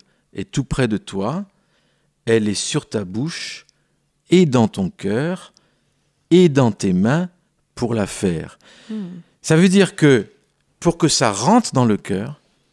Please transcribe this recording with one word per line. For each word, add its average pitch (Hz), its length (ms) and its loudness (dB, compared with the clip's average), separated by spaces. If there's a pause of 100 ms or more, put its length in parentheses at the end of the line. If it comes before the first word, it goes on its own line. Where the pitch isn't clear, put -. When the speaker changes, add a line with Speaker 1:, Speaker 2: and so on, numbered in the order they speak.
(320)
Speaker 1:
est - 180 -12
tout 139 140 -6
près 127 240 -2
de 107 80 -2
toi, 110 480 -8 (840)
elle 113 220 2
est 101 60 -2
sur - 340 -6
ta 107 160 -6
bouche 110 600 -10 (640)
et 180 160 6
dans 120 220 2
ton 95 220 -4
cœur 139 600 -6 (800)
et 180 180 8
dans 131 240 2
tes 98 200 -2
mains 127 360 0 (460)
pour 120 200 -4
la 104 120 -2
faire. » 85 520 -6 (320)
Speaker 2:
Hmm. 180 300 -12 (200)
Speaker 1:
Ça - 160 0
veut 180 120 4
dire 190 280 2
que 131 300 4 (540)
pour 165 180 -2
que 160 100 2
ça 120 240 0
rentre 160 400 0
dans 127 120 2
le 110 120 2
cœur, 101 440 -8 (320)